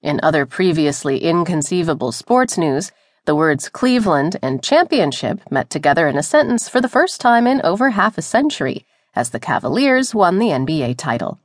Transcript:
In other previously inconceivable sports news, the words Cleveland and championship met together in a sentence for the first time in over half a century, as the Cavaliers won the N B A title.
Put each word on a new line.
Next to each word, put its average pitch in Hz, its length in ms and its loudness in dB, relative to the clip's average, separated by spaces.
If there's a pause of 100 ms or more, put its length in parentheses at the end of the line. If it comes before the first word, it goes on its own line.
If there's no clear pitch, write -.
In 147 220 -2
other 156 240 2
previously 151 720 0
inconceivable 165 920 -2
sports 247 440 0
news, 160 360 -2 (340)
the 151 100 2
words 151 320 0
Cleveland 196 720 0
and 135 220 -4
championship 240 880 0
met - 180 -2
together 151 400 2
in 139 80 0
a 147 60 0
sentence 247 440 0
for - 140 0
the 247 80 -2
first 349 320 0
time 240 260 4
in 262 140 2
over 220 300 0
half 202 260 0
a 160 60 -6
century, - 640 -2 (280)
as 123 140 -2
the 123 100 -8
Cavaliers 254 760 0
won 185 240 2
the 226 120 2
N 135 140 0
B 151 180 -2
A 123 120 -2
title. 120 500 -6